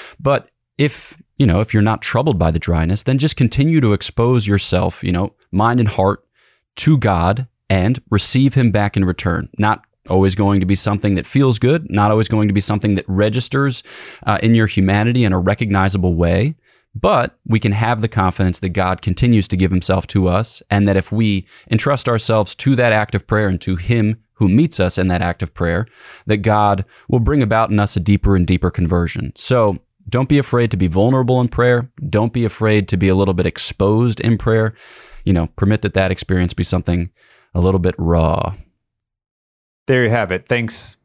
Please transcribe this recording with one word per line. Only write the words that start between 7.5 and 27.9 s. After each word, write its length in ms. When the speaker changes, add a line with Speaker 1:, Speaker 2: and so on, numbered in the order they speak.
Speaker 1:
and 320
receive 420
him 180
back 240
in 80
return. 540
Not 260
always 260
going 280
to 40
be 100
something 400
that 100
feels 340
good, 300
not 200
always 200
going 180
to 60
be 80
something 340
that 140
registers, 720
uh, 160
in 140
your 120
humanity 580
in 80
a 60
recognizable 760
way, 400
but 500
we 140
can 140
have 280
the 60
confidence 520
that 100
God 340
continues 460
to 80
give 120
himself 380
to 200
us, 440
and 160
that 100
if 140
we 340
entrust 400
ourselves 460
to 220
that 160
act 200
of 140
prayer 200
and 140
to 140
him 420
who 160
meets 300
us 180
in 120
that 120
act 220
of 100
prayer, 320
that 120
God 460
will 100
bring 240
about 260
in 100
us 160